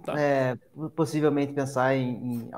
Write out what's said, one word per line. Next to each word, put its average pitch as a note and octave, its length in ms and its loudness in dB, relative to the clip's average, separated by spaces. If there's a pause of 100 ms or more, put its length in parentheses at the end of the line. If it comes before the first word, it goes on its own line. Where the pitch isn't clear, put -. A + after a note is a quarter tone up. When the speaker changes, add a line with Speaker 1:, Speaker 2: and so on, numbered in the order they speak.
Speaker 1:
Tá. - 140 -6
Speaker 2:
é, C#3 380 2 (400)
possivelmente D3 580 2
pensar C3+ 420 2
em, A#2+ 640 -4